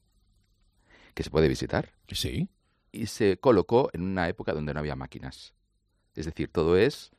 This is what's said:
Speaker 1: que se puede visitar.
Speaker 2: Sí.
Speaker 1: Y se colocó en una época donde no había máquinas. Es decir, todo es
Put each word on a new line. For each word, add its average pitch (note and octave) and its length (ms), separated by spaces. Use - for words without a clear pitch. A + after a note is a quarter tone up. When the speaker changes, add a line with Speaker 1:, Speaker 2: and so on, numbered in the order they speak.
Speaker 1:
que D2+ 80
se - 80
puede D#2 180
visitar. C2 420
Speaker 2:
Sí. - 400
Speaker 1:
Y A2 140
se G2 320
colocó A#2 540
en E2+ 100
una F#2 260
época - 240
donde D2+ 220
no D2+ 60
había D2 160
máquinas. - 580
Es D#2 120
decir, D2 220
todo E2 280
es A#2+ 420